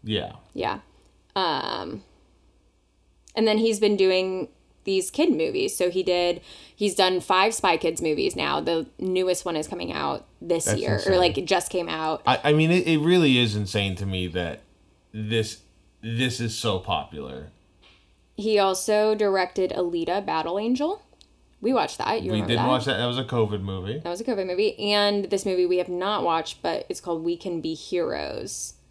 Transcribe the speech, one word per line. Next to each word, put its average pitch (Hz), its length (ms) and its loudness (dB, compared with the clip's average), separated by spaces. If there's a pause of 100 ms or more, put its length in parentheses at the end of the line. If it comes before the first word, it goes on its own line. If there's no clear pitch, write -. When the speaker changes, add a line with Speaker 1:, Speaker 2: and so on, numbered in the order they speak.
Speaker 1:
Yeah. 107 300 -4 (200)
Speaker 2:
Yeah. - 260 -4 (560)
Um, 170 680 -4 (1300)
and 220 120 2
then 214 100 4
he's 220 220 2
been 208 180 4
doing 185 500 2 (380)
these 190 260 0
kid 311 200 2
movies. 156 440 0
So 180 140 2
he 185 140 0
did, 175 380 0 (320)
he's 202 220 0
done 185 240 4
five 190 340 2
Spy 180 240 2
Kids 165 240 -2
movies 156 360 0
now. 147 240 -2
The 160 240 0 (140)
newest 185 460 0
one 170 120 -4
is 156 100 -4
coming 175 240 -8
out 143 340 -4 (160)
this 170 240 0
Speaker 1:
That's - 140 0
Speaker 2:
year, - 160 -2
Speaker 1:
insane. - 180 0
Speaker 2:
or, 180 40 6
like, 180 200 4
it 180 80 -4
just 175 240 0
came 170 200 -4
out. 160 360 -4
Speaker 1:
I, 131 200 4
I 151 80 6
mean, 156 180 6
it, 180 160 4
it 160 120 4
really 156 380 6
is 117 180 4
insane 101 420 -2
to 98 80 -6
me 92 220 -2
that 87 340 -4 (520)
this, 110 460 -2 (420)
this 117 380 -2
is 113 180 -4
so 98 220 0
popular. 73 680 -6 (880)
Speaker 2:
He 214 220 2
also 208 560 4
directed 190 580 0
Alita: 175 540 -2
Battle 165 320 -2
Angel. 262 460 -2 (580)
We 233 100 0
watched 202 280 0
that. - 240 -2
You 120 80 -4
Speaker 1:
We 107 100 0
Speaker 2:
remember 90 120 -4
Speaker 1:
did 117 60 2
Speaker 2:
that? - 80 2
Speaker 1:
watch 127 180 2
that. 135 120 0
That 120 80 -2
was 123 140 -2
a 127 40 -4
covid 107 380 0
movie. 98 380 -6
Speaker 2:
That 170 100 -8
was 180 100 -6
a 226 40 -8
covid 196 240 -2
movie. 190 280 0 (160)
And 202 340 2
this 185 200 -2
movie 180 220 2
we 180 100 2
have 180 100 0
not 180 360 -2
watched, 165 400 -2
but - 260 -4
it's - 100 -6
called 165 240 -6
We 170 140 -2
Can 170 240 -6
Be 160 140 -4
Heroes. - 1000 -6 (180)